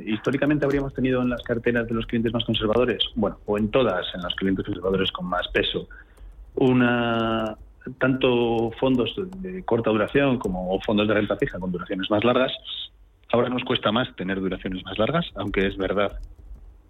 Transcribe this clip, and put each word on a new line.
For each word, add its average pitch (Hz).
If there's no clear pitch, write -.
históricamente 143
habríamos 139
tenido 127
en 123
las 120
carteras 117
de 117
los 113
clientes 113
más 113
conservadores, 117
bueno, 107
o 104
en 104
todas, 107
en 92
los 87
clientes 95
conservadores 95
con 90
más 90
peso, 90
una, 117
tanto 120
fondos 127
de, 92
de 92
corta 113
duración 120
como 92
fondos 104
de 107
renta 101
fija -
con 92
duraciones 95
más 104
largas. 123
Ahora 120
nos 123
cuesta -
más 117
tener 95
duraciones 92
más 98
largas, 156
aunque 101
es 98
verdad 98